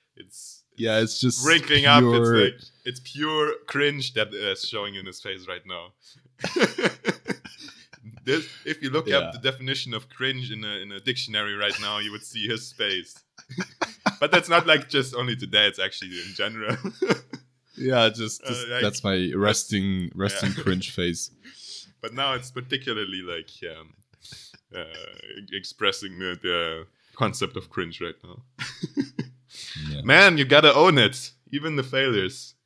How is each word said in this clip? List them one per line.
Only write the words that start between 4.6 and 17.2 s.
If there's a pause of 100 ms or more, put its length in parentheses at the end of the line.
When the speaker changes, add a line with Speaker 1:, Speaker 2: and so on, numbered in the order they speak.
Speaker 1:
showing
in
his
face
right
now. (640)
<laughs> (1400)
This, (180)
if
you
look
Speaker 2:
Yeah.
Speaker 1:
up
the
definition
of
cringe
in
a,
in
a
dictionary
right
now,
you
would
see
his
face. (420)
<laughs>
But
that's
not,
like,
just
only
today.
It's
actually (100)
in
general.
<laughs>